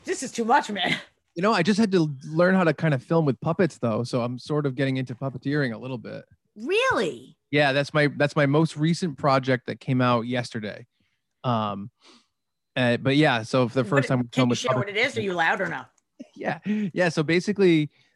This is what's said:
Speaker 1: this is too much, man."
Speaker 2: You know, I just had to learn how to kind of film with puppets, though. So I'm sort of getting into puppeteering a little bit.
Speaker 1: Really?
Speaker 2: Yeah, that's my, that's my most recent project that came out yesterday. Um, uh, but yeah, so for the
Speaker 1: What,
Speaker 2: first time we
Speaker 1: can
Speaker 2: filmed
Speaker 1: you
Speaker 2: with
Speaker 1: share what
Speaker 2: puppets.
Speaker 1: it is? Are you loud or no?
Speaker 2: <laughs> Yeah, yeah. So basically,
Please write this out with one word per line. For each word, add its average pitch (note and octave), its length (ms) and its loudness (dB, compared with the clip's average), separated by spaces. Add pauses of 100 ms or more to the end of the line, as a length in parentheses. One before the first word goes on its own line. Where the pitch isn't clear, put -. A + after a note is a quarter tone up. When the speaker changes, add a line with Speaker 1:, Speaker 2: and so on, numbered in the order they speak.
Speaker 1:
this E4+ 200 -6
is A#3+ 80 -10
too A#3 120 -4
much, B3 280 2
man." F#3+ 260 -2 (380)
Speaker 2:
You F3 80 -4
know, G#3+ 80 4
I F#3 100 4
just F#3+ 160 2
had G#3+ 140 2
to D#3+ 200 2 (200)
learn F3 240 4
how F#3 80 4
to D#3 100 4
kind D#3+ 200 0
of B2+ 60 0
film D#3+ 260 2
with C3 140 0
puppets, E3 380 0
though. A#2 240 -2
So A#2+ 200 -2
I'm B2 180 -6
sort D3+ 260 -2
of C3 80 -4
getting C3+ 220 -2
into C3 180 -6
puppeteering C3+ 580 -4
a G#2+ 60 -12
little B2+ 200 -10
bit. G#2 260 -14 (320)
Speaker 1:
Really? B3 800 -2 (160)
Speaker 2:
Yeah, D3 200 4
that's C#3 220 -2
my, D3 220 4
that's D3 180 0
my D3 120 2
most D3+ 300 2
recent D#3+ 420 -2
project C3 500 0
that A2+ 100 -8
came B2+ 220 0
out B2 220 2
yesterday. A#2 600 -6 (600)
Um, G#2+ 460 -2 (840)
uh, A#2+ 220 2
but C3+ 200 0
yeah, C#3+ 260 4
so B2+ 260 2
for A2 60 -8
the C3 80 2
Speaker 1:
What, A#2 60 -6
Speaker 2:
first C#3 200 2
time C3 100 2
we B2 60 0
Speaker 1:
can A#2+ 80 -12
Speaker 2:
filmed B2+ 160 2
Speaker 1:
you - 20 2
Speaker 2:
with A#2 80 0
Speaker 1:
share - 180 -2
what G3+ 120 -2
Speaker 2:
puppets. G3+ 100 -4
Speaker 1:
it A#3+ 80 2
is? A#3 120 -6
Are A3 40 -2
you G3 120 -2
loud F3 260 0
or F3+ 80 -4
no? C#3+ 200 -8
Speaker 2:
<laughs> - 460 -20
Yeah, - 300 -6
yeah. F#3+ 440 -2
So D#3+ 140 0
basically, E3 640 2 (280)